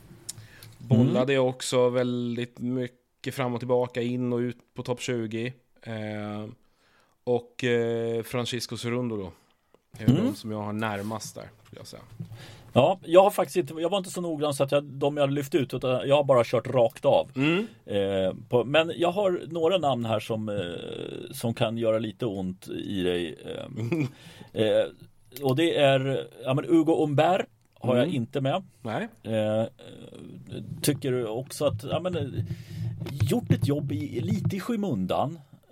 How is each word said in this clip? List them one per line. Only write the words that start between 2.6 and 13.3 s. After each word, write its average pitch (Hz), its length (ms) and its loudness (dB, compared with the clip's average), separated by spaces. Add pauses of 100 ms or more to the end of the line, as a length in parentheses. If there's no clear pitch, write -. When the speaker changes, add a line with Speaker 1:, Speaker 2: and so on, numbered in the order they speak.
Speaker 1:
fram 123 200 -2
och 117 60 -6
tillbaka, 123 420 0
in 123 300 -2
och 120 60 0
ut 123 200 -4 (160)
på 123 80 -10
topp 123 180 -4
tjugo. 113 520 -4 (300)
Eh, 107 640 -8 (800)
och, 120 400 -2
eh, 117 580 0
Francisco 117 540 -4
Cerundolo 117 560 -4 (640)
är 110 120 4
Speaker 2:
Mm. 170 160 6
Speaker 1:
de 269 80 -2
som - 160 -10
jag 107 120 -4
har 104 100 -6
närmast 107 640 -4
där, 104 140 -14 (160)
skulle - 160 -20
jag - 60 -18
säga. - 160 -18 (680)
Speaker 2:
Ja, 160 320 6
jag 170 180 10
har 196 80 6